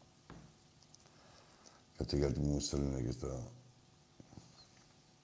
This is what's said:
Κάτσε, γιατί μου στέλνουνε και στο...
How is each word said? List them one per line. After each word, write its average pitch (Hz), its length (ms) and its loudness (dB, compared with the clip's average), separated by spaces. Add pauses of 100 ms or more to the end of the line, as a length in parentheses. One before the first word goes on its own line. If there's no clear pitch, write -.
(2000)
Κάτσε, - 180 2
γιατί 71 240 6
μου 71 200 4
στέλνουνε 69 400 2
και 60 120 2
στο... 62 380 -4 (1700)